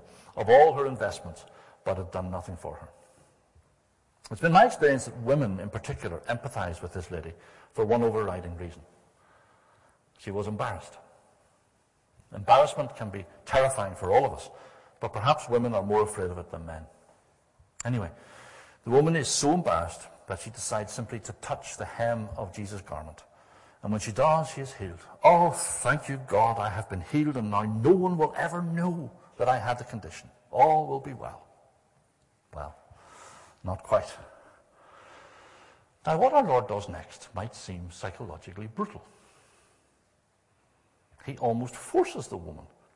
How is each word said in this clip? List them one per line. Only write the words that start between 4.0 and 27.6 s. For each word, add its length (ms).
It's 100
been 120
my 140
experience 400
that 120
women 400
in 100
particular 600
empathize 520
with 120
this 180
lady 240
for 120
one 200
overriding 520
reason. 260
She 140
was 160
embarrassed. 500
Embarrassment 600
can 160
be 160
terrifying 520
for 160
all 120
of 80
us, 160
but 120
perhaps 360
women 260
are 80
more 200
afraid 280
of 80
it 140
than 120
men. 220
Anyway, 280
the 60
woman 260
is 100
so 240
embarrassed 560
that 100
she 120
decides 420
simply 260
to 160
touch 420
the 80
hem 520
of 180
Jesus' 260
garment. 440
And 80
when 100
she 120
does, 380
she 100
is 140
healed. 260
"Oh, 260
thank 580
you, 100
God, 420
I 80
have 200
been 120
healed, 360
and 140
now 120